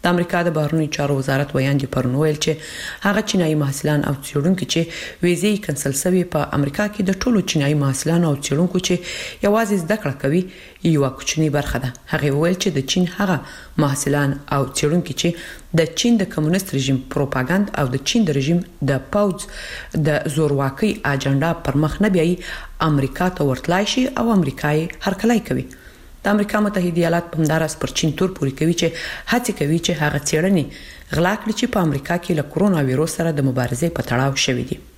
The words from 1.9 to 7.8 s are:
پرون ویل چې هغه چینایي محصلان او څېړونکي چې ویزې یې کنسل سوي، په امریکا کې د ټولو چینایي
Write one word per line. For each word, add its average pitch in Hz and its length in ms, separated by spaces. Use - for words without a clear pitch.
پرون 127 260
ویل 151 240
چې 160 80
هغه 202 180
چینایي 160 260
محصلان 147 500
او 147 60
څېړونکي 147 580
چې 165 80
ویزې 175 260
یې 202 160
کنسل 139 320
سوي، 185 240
په 151 80
امریکا 143 380
کې - 140
د 190 160
ټولو 220 260
چینایي 151 320